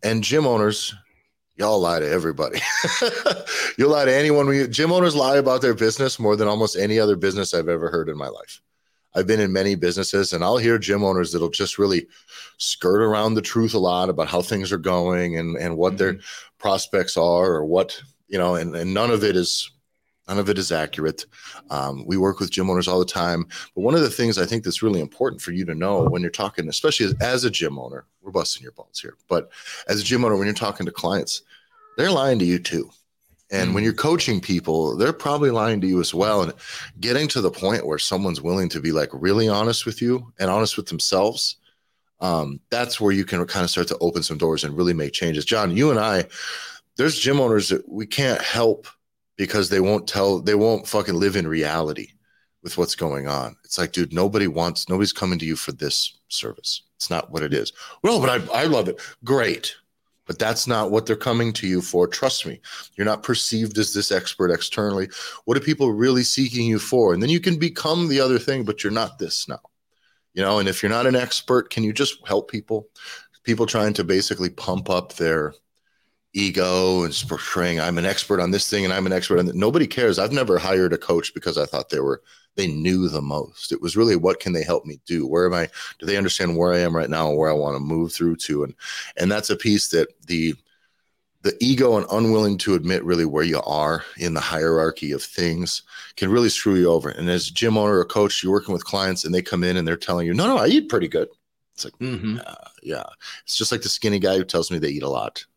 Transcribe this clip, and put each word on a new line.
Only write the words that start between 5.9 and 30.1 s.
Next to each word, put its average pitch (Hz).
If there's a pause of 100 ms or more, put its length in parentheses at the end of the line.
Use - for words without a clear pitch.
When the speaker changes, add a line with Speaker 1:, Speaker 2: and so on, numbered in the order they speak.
Speaker 1:
more 104
than 104
almost 107
any 104
other 104
business 95
I've 82
ever 82
heard 80
in 78
my 73
life. - (540)
I've 92
been 107
in 101
many 95
businesses, 92
and 85
I'll 107
hear 117
gym 101
owners 90
that'll 85
just -
really 98 (520)
skirt 95
around 110
the 107
truth 113
a 110
lot 92
about 80
how 90
things 95
are 101
going 87
and, 82
and 85
what 92
their 95
Speaker 2:
Mm-hmm. -
Speaker 1:
prospects 95
are 87
or 78
what, 87 (280)
you 98
know, 90
and, 82
and 87
none 110
of 110
it 101
is, - (560)
none 98
of 101
it 95
is 90
accurate. 78 (460)
Um, 69
we 90
work 95
with 92
gym 95
owners 90
all 90
the 90
time. 85 (260)
But 92
one 123
of 165
the 135
things 113
I 90
think 110
that's 95
really 101
important 107
for 90
you 90
to 82
know 90
when 85
you're 87
talking, 95
especially 143
as, -
as 123
a 123
gym 73
owner, 64 (160)
we're 95
busting 85
your 64
balls -
here, - (120)
but 85 (380)
as 104
a 101
gym 123